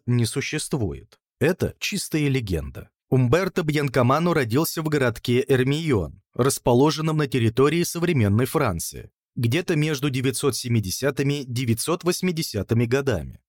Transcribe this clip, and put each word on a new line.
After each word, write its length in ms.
не 180
существует. 960
Это 380
чистая 500
легенда. 600
Умберто 540
Бьянкамано 720
родился 480
в 60
городке 580
Эрмион, 760
расположенном 840
на 100
территории 560
современной 600
Франции, 640
где-то 400
между 340
девятьсот 460
семидесятыми 880
девятьсот 600
восьмидесятыми 800
годами. 640